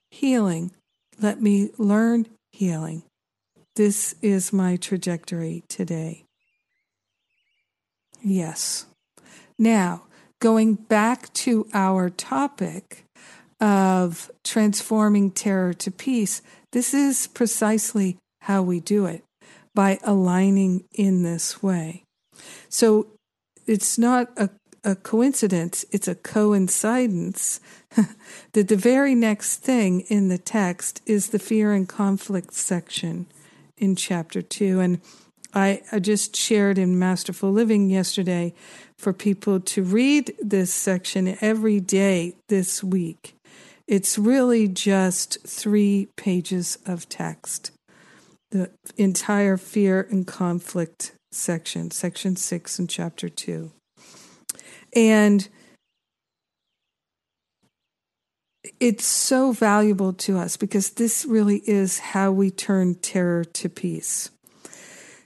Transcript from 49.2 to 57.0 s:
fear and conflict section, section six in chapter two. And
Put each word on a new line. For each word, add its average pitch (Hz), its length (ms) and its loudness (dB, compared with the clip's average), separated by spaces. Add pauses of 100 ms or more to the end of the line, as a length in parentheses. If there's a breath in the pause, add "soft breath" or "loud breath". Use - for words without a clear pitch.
fear 190 540 0
and 190 160 -2
conflict 175 840 -6 (180)
section, 165 600 -6
section 180 460 -4
six - 420 -8
in 180 80 -2
chapter 170 420 -8
two. 160 440 -10 (1200 loud breath)
And 214 540 6 (3250 soft breath)